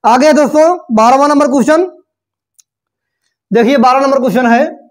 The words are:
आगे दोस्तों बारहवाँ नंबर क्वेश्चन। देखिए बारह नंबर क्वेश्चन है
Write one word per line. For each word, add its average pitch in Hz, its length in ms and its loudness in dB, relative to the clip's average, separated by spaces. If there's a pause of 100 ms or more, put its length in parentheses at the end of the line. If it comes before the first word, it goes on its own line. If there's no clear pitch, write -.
आगे 254 300 2
दोस्तों 302 420 0 (160)
बारहवाँ 247 360 2
नंबर 294 200 0
क्वेश्चन। 285 360 0 (1700)
देखिए 233 280 0
बारह 254 220 0
नंबर 277 180 -2
क्वेश्चन 247 280 -2
है 233 180 0 (260)